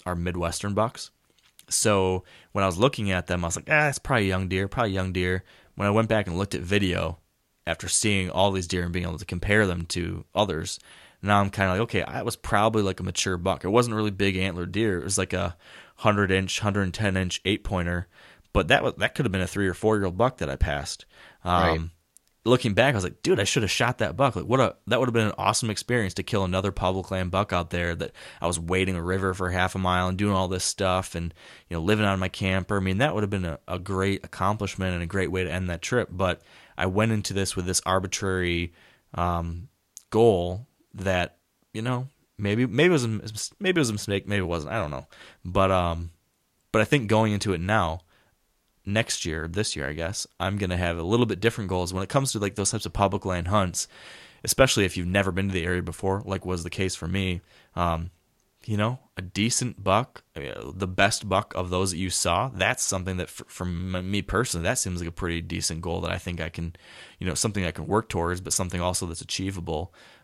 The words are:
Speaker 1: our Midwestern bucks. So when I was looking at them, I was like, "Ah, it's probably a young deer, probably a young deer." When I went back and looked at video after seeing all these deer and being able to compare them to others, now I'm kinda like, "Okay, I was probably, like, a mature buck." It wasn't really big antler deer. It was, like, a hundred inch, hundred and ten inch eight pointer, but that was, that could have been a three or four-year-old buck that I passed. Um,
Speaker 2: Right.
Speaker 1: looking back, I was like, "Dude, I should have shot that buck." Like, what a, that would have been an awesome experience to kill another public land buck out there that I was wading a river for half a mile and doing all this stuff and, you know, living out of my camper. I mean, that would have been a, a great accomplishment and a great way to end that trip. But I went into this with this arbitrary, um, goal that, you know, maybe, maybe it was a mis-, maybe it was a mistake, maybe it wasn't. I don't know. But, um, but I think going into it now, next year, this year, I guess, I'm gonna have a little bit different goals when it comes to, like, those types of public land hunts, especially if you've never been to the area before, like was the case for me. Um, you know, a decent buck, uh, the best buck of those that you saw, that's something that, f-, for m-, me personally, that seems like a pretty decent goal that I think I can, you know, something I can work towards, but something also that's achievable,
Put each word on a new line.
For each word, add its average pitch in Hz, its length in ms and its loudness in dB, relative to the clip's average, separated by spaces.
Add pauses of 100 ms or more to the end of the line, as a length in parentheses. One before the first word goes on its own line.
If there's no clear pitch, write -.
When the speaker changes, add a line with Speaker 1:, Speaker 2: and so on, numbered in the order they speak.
Speaker 1:
our 90 100 -4
Midwestern 87 580 -4
bucks. 107 380 -2 (580)
So 92 540 4 (280)
when 98 120 0
I 95 40 6
was 87 100 0
looking 113 340 2
at 90 160 0
them, 90 160 0
I 85 40 0
was 82 80 -4
like, 80 140 -8
"Ah, 151 200 4
it's 131 100 -4
probably 117 260 2
a 95 40 2
young 92 180 0
deer, 95 200 0
probably 113 240 0
a - 40 -2
young 92 180 -2
deer." 92 300 0 (320)
When 101 120 -2
I 101 40 4
went 110 180 2
back 107 160 2
and 85 120 -4
looked 98 180 -2
at 67 60 -4
video 87 580 0 (480)
after - 200 -4
seeing 98 420 0
all 98 220 2
these 92 160 -2
deer 87 160 -2
and 87 80 -4
being 87 140 -2
able 85 140 -6
to - 60 -12
compare 101 420 2
them 85 200 -2
to 90 460 -4
others, 90 460 -2 (420)
now 101 180 4
I'm 98 120 0
kinda 98 200 2
like, 95 100 2
"Okay, 107 200 0
I 120 220 -4
was 110 120 -4
probably, 110 460 2
like, 95 180 0
a 92 40 -6
mature 92 340 -2
buck." 87 260 -2
It 87 60 0
wasn't 117 260 4
really 107 140 0
big 98 260 0
antler 90 300 -2
deer. 95 340 0
It 71 40 -6
was, 95 160 -2
like, 92 140 -2
a 92 220 -2 (420)
hundred 101 340 4
inch, 95 300 2
hundred 101 220 2
and 90 100 -2
ten 98 220 0
inch 92 300 0
eight 98 180 0
pointer, 87 440 -2 (440)
but 92 180 2
that 139 140 4
was, 135 140 0
that - 160 -2
could 143 120 0
have 104 60 -2
been 92 100 0
a 87 60 0
three 98 200 0
or 87 80 0
four-year-old 98 420 2
buck 123 200 2
that 76 120 -4
I 67 60 -4
passed. - 500 -2 (380)
Um, 87 180 4
Speaker 2:
Right. 82 180 2 (680)
Speaker 1:
looking 120 280 4
back, 127 200 4
I 110 40 0
was 95 60 0
like, - 180 -6
"Dude, - 180 2
I 101 40 2
should 110 200 2
have 95 80 0
shot 123 260 0
that 92 180 -2
buck." 131 200 2
Like, 85 100 -4
what 127 160 4
a, 107 140 2 (120)
that 120 120 2
would 127 80 2
have 117 60 0
been 113 140 4
an 98 100 -2
awesome 107 320 2
experience 107 460 -2
to 95 80 -2
kill - 220 0
another 92 260 0
public 92 400 0
land 92 200 -2
buck 92 200 0
out 87 180 0
there 87 260 -2
that - 180 -6 (280)
I - 60 0
was 87 100 0
wading 92 380 2
a 85 80 -4
river 92 300 0
for 90 180 -2
half 92 240 0
a - 20 -4
mile 90 300 2
and 92 100 -2
doing 104 160 2
all 92 140 4
this 92 160 0
stuff 92 520 0
and, 85 180 -6 (360)
you 87 60 -6
know, 80 80 -2
living 107 220 4
out 98 80 4
of 95 60 0
my 92 100 0
camper. 95 480 0
I - 20 0
mean, 95 200 0
that 139 140 2
would 104 100 0
have 101 60 0
been 98 160 -2
a, 80 220 -6
a 90 100 -4
great 95 460 0
accomplishment 95 680 -2
and 87 100 -2
a - 20 -4
great 87 260 -2
way 92 120 0
to 85 80 -4
end 90 180 -2
that 85 120 -6
trip. 120 300 0
But 92 300 0 (360)
I - 80 0
went 104 260 2
into 104 220 -2
this 95 240 -2
with 90 80 0
this 90 200 0
arbitrary, 92 880 0 (400)
um, 87 540 -2 (420)
goal 104 560 4 (300)
that, 92 420 0 (360)
you 110 100 -6
know, 127 240 -2 (300)
maybe, 104 280 2
maybe 131 240 4
it 180 40 6
was 135 100 4
a 117 60 0
mis-, 107 500 -6
maybe 185 180 0
it 160 40 6
was 117 100 2
a - 20 -2
mistake, 101 340 -2
maybe 101 120 0
it 92 80 0
wasn't. 80 260 -4
I 117 40 -2
don't 78 140 -2
know. 65 160 -8 (380)
But, 95 260 4
um, 85 400 0 (600)
but 110 100 6
I 107 40 4
think 120 240 2
going 110 240 4
into 101 200 0
it 82 80 -2
now, 90 400 0 (840)
next 107 380 0
year, 80 240 -4
this 92 280 -4
year, 69 120 -4
I 73 60 -6
guess, 82 320 -6 (140)
I'm 95 180 -2
gonna 90 200 0
have 85 200 0
a 82 60 -4
little 113 240 4
bit 95 120 -2
different 107 300 0
goals 90 240 -2
when 92 80 -2
it 98 80 -6
comes 135 220 0
to, 110 80 -4
like, 101 160 -2
those 98 160 0
types 107 160 -4
of 90 60 -10
public 101 300 2
land 87 260 -2
hunts, 92 380 0 (560)
especially 127 400 4
if 92 140 0
you've 87 80 -2
never 95 260 2
been 95 160 -2
to 95 60 -2
the 82 120 -2
area 90 180 0
before, 95 420 -2
like 95 180 -4
was 90 200 -4
the 85 80 -8
case 95 240 -2
for 82 120 -8
me. 92 340 -2 (340)
Um, 85 340 0 (560)
you 107 120 -2
know, 113 200 0 (180)
a - 60 -8
decent 101 640 -2
buck, 101 400 0 (120)
uh, 67 380 -10
the 95 140 -4
best 98 420 0
buck 95 260 0
of 90 140 -2
those 90 220 2
that 82 60 -6
you 92 120 -2
saw, 92 400 0
that's 104 340 0
something 92 340 -2
that, 90 100 -4
f-, - 200 -14
for - 180 -8
m-, 90 440 -4
me 101 140 0
personally, 92 400 0
that 120 160 0
seems 90 200 -2
like 85 100 -4
a 82 40 -8
pretty 85 280 -4
decent 85 400 -4
goal 85 200 -4
that 85 100 -2
I 90 60 -2
think 87 240 -6
I 80 80 -6
can, 85 260 -6 (440)
you 90 80 -4
know, 85 80 -2
something 101 300 0
I 82 60 -2
can 80 140 -8
work 104 240 0
towards, 90 320 -2
but 92 120 -4
something 90 280 -2
also 92 240 0
that's 80 160 -8
achievable, 87 720 -4 (300)